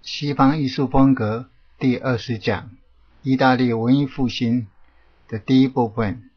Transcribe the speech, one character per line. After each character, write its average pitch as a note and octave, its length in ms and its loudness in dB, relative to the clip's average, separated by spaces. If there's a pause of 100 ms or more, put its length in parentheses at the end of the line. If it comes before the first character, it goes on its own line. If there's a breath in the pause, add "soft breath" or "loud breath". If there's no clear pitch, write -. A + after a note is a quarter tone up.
西 C#3+ 300 -6
方 C#3 240 2
艺 C3+ 100 -2
术 C3 180 -2
风 C3+ 280 4
格 A#2 340 -4 (300)
第 C3 180 0
二 B2 220 -4
十 A2+ 180 -6
讲， G#2+ 340 -6 (520)
意 C3+ 140 0
大 C3 180 4
利 A#2+ 180 0
文 A#2 240 2
艺 C#3+ 80 0
复 C3 240 -4
兴 A#2 380 -2 (640)
的 A2 100 -8
第 C3 240 4
一 C3+ 40 6
部 B2 220 0
分 G#2+ 480 -4